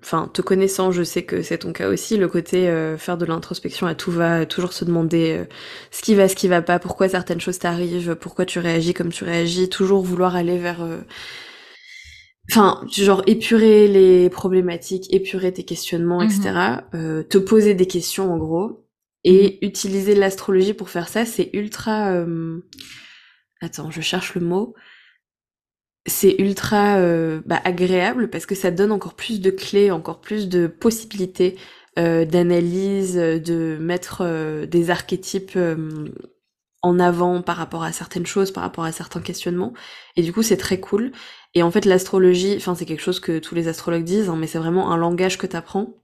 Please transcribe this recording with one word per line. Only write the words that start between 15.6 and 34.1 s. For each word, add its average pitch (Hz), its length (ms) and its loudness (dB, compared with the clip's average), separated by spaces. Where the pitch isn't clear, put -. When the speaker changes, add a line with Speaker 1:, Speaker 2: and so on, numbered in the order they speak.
Speaker 1:
questionnements, 175 580 -2
Speaker 2:
Mhm. 220 60 2
Speaker 1:
et - 60 4
cetera, 196 500 0
euh, 160 280 -4
te - 140 2
poser 208 380 6
des 180 120 4
questions, 185 460 -2
en 165 40 0
gros, 165 500 -4
et 190 380 6
Speaker 2:
Mhm. 208 80 -2
Speaker 1:
utiliser 196 460 0
l'astrologie 196 580 2
pour 190 160 -10
faire 170 180 -6
ça, 226 180 -2
c'est 233 280 -4
ultra, 214 600 -4
euh... 170 460 -4
Attends, 160 300 -12
je 160 100 -10
cherche 180 340 -4
le 180 60 -2
mot. 180 320 -2
C'est 190 340 4
ultra, 202 580 2
euh, 165 480 0
bah, - 200 -2
agréable 180 640 0
parce - 160 -10
que 196 100 -4
ça 185 160 -2
donne 196 200 2
encore 190 240 -6
plus 214 260 -8
de 185 100 2
clés, 196 400 2
encore 160 300 -6
plus 214 280 -6
de 175 180 2
possibilités, 185 920 -2
euh, 165 260 2
d'analyse, 180 920 0
euh, 165 220 0
de 160 400 -4
mettre, 175 420 -6